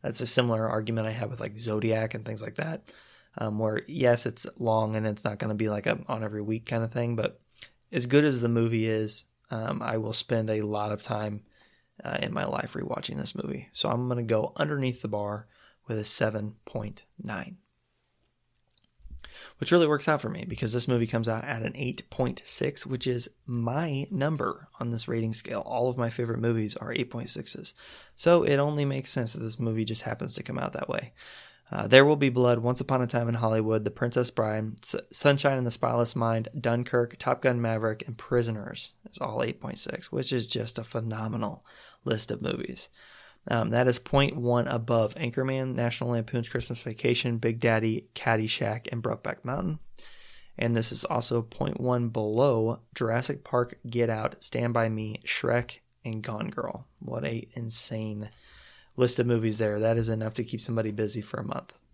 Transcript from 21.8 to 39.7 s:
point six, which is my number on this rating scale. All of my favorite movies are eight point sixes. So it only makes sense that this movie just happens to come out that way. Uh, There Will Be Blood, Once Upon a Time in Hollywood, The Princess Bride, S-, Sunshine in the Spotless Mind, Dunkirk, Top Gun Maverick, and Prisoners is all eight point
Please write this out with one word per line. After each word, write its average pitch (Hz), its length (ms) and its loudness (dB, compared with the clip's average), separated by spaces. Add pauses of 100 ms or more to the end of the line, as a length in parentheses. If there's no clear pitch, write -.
point 127 340 -2
six, - 420 -2
which 131 200 -4
is 123 240 -2 (160)
my 135 640 -2
number 139 580 -2 (120)
on 120 100 -2
this 113 180 0
rating 113 240 0
scale. - 280 -2
All 120 280 0
of 127 100 -2
my 117 120 0
favorite 113 300 -2
movies 113 360 2
are 110 160 -8
eight 120 180 -2
point 123 200 -6
sixes. - 440 -4 (420)
So 170 260 6
it 139 140 4
only 147 280 2
makes 135 260 -2
sense 117 220 -2
that - 80 -6
this 113 180 -6
movie 113 260 0
just 113 180 -4
happens 120 320 -6
to - 80 -6
come - 160 -6
out - 140 -4
that - 160 -6
way. - 240 -4 (580)
Uh, - 160 -2
There 127 180 12
Will 147 120 6
Be 143 120 4
Blood, 123 300 4
Once 120 220 0
Upon 131 200 0
a 123 60 2
Time 117 220 0
in 117 60 0
Hollywood, 110 500 2
The 104 60 0
Princess 120 400 0
Bride, 110 420 0 (100)
S-, - 140 -2 (140)
Sunshine 143 460 4
in 127 80 0
the 117 60 0
Spotless 120 440 2
Mind, 113 340 0 (100)
Dunkirk, 120 600 2
Top - 220 0
Gun 123 220 4
Maverick, 110 440 0
and 113 120 -10
Prisoners 113 720 -2 (180)
is - 80 -14
all 110 240 -2
eight 117 180 -2
point - 180 -8